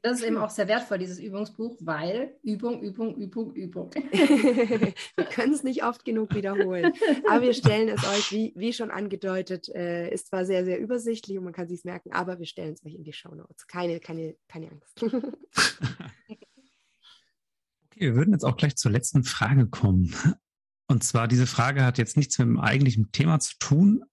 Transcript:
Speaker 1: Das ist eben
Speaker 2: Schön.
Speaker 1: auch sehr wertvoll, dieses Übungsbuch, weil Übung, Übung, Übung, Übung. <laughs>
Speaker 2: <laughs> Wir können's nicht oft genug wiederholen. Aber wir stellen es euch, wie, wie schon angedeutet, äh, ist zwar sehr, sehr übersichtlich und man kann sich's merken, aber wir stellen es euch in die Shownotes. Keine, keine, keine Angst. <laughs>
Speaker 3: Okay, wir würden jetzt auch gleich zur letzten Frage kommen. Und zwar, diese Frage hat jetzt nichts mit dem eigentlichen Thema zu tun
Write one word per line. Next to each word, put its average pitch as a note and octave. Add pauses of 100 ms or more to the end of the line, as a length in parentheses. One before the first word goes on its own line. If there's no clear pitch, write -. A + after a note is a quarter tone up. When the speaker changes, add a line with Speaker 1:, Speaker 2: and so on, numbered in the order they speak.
Speaker 1:
Das A#3+
ist A3+
eben A3+
Speaker 2:
Schön. G#3+
Speaker 1:
auch G#3+
sehr F#3+
wertvoll, G#3+
dieses F3+
Übungsbuch, G#3+
weil E3+
Übung, A3+
Übung, G#3+
Übung, G#3+
Übung. F3+
<laughs> C#4+
Speaker 2:
<laughs> -
Wir B3
können's C4+
nicht C4
oft A#3+
genug A3
wiederholen. G3 (360)
Aber A#3
wir B3
stellen A3
es G#3
euch, G3+
wie, A3
wie A3
schon A#3
angedeutet, F#3
äh, F3
ist -
zwar F#3
sehr, F#3
sehr F3+
übersichtlich A3+
und F#3
man F3
kann F3
sich's F3
merken, F3
aber F3+
wir E3
stellen D#3
es -
euch D3+
in E3
die D3
Shownotes. -
Keine, F3
keine, D#3+ (120)
keine D#3+
Angst. -
<laughs> - (1500)
Speaker 3:
Okay, G3
wir A#2
würden E3+
jetzt -
auch B2+
gleich D3
zur G#2+
letzten B2+
Frage B2
kommen. F#2 (720)
Und B2+
zwar, A#2
diese B2
Frage C3+
hat B2
jetzt -
nichts -
mit A#2+
dem A#2
eigentlichen A2+
Thema D#3
zu -
tun G3+